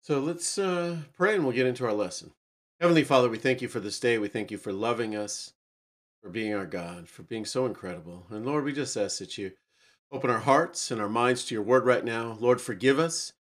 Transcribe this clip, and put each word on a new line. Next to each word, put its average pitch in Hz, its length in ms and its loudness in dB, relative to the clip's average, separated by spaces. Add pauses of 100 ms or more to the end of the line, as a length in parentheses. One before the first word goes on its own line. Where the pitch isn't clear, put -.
So 143 180 0
let's, 165 380 -4
uh, 175 400 -2 (160)
pray 202 200 2
and 180 100 2
we'll 127 100 0
get 127 120 2
into 123 200 -2
our 110 60 0
lesson. 92 400 -4 (460)
Heavenly 165 260 6
Father, 127 260 6
we 110 80 -4
thank 131 240 0
you 120 60 -6
for 120 120 -4
this 101 180 -6
day. 117 200 2
We 104 100 -2
thank 107 220 -6
you 104 80 -8
for 107 120 -8
loving 110 460 -2
us, - 380 -8 (680)
for 101 60 -16
being 107 260 -4
our 98 120 -4
God, 85 420 -10
for - 140 -20
being 110 240 -8
so 131 180 0
incredible. 90 640 -8
And 110 160 -10
Lord, 143 200 0
we 143 100 -4
just 135 240 -4
ask 98 220 -2
that - 180 -12
you 95 140 -8 (600)
open 135 160 -2
our 113 120 2
hearts 143 500 2
and 113 100 -4
our 104 80 -2
minds 120 380 2
to 120 80 -6
your 104 100 -2
word 120 220 6
right 123 180 4
now. 117 340 -4
Lord, 120 220 4
forgive 123 380 2
us. 165 340 -2 (100)